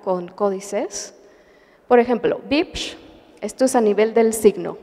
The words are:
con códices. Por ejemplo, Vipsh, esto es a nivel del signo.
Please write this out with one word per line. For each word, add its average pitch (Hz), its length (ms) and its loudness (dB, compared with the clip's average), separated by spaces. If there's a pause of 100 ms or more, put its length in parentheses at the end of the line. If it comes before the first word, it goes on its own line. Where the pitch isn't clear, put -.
con 180 240 -4
códices. 202 880 -6 (720)
Por 247 120 6
ejemplo, 233 500 0
Vipsh, - 480 -4 (420)
esto 214 260 -2
es 262 100 0
a 240 60 4
nivel 214 320 2
del 226 200 4
signo. 175 500 2